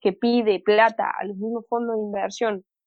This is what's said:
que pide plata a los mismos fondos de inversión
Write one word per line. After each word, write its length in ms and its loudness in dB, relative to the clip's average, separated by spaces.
que 140 0
pide 460 2
plata 500 2
a 160 -6
los 100 -8
mismos 320 -6
fondos 280 -2
de 60 -2
inversión 600 -4